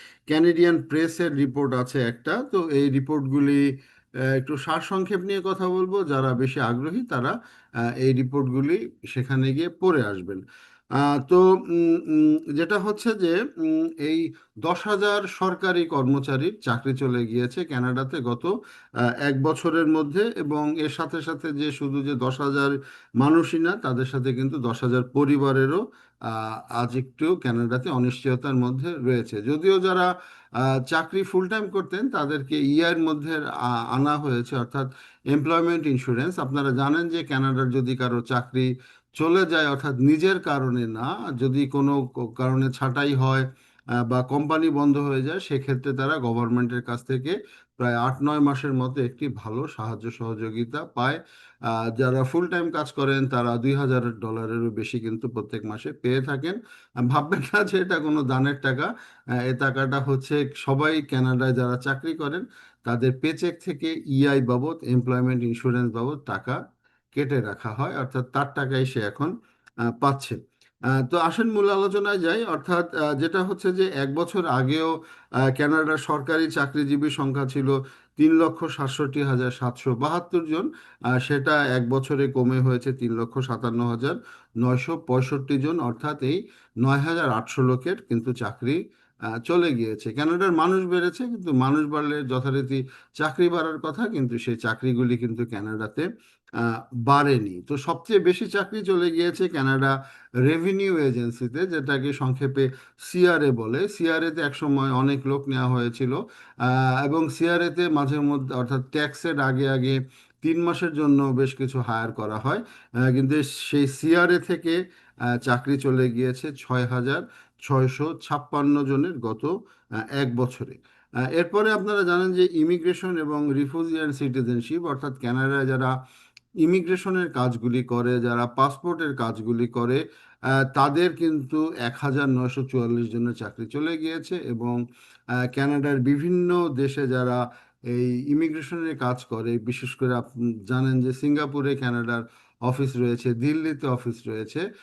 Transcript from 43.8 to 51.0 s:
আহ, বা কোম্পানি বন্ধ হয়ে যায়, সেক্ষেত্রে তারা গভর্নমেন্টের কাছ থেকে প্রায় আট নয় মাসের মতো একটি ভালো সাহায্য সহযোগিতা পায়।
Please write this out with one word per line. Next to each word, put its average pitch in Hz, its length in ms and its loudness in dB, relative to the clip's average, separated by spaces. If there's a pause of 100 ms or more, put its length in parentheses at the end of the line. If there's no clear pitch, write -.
আহ, 120 180 0
বা 127 180 2
কোম্পানি 156 480 0
বন্ধ 143 260 4
হয়ে 139 260 0
যায়, 160 180 -4
সেক্ষেত্রে 135 520 -2
তারা 135 260 0
গভর্নমেন্টের 120 640 0
কাছ 120 240 -8
থেকে 135 360 -2 (340)
প্রায় 120 180 2
আট 127 280 2
নয় 147 160 0
মাসের 139 340 2
মতো 127 300 -2
একটি 123 260 -4
ভালো 113 400 -6
সাহায্য 110 420 -8
সহযোগিতা 113 760 -6
পায়। 143 360 -2 (400)